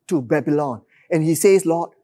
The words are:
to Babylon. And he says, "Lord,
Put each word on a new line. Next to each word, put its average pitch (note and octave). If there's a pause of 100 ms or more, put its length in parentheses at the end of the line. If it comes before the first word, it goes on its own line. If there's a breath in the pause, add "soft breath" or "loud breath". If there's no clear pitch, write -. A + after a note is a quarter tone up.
to D#3+
Babylon. C#3+ (280 soft breath)
And D#3+
he D#3+
says, F#3+
"Lord, E3+ (140)